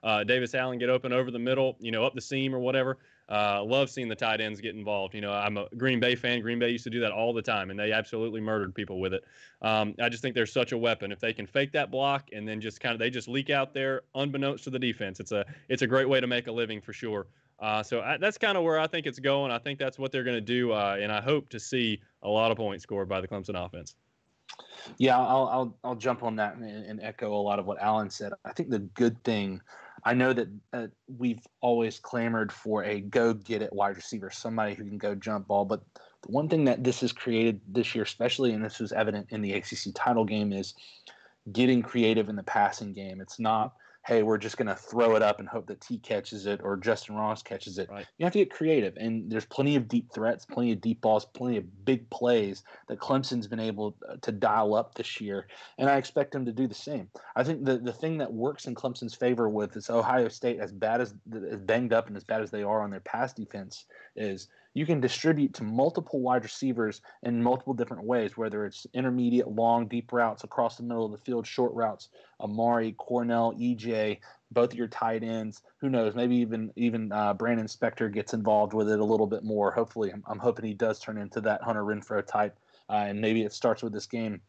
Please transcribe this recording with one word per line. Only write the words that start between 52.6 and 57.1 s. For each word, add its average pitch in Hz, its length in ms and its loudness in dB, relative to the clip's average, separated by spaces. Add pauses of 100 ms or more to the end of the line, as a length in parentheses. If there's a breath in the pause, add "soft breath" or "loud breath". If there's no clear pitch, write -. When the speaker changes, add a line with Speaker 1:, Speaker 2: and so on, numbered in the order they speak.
Speaker 2:
that - 120 -6
Clemson's 131 480 0
been 113 120 -6
able, 107 360 -4 (120)
uh, - 140 -12
to 117 100 -2
dial 107 440 4
up 110 180 0
this - 260 -8
year, 101 280 -6 (320 loud breath)
and 135 100 4
I 139 80 6
expect 139 360 0
them 131 120 -2
to 120 60 -2
do 127 160 0
the 107 80 -4
same. 123 340 -8 (260 loud breath)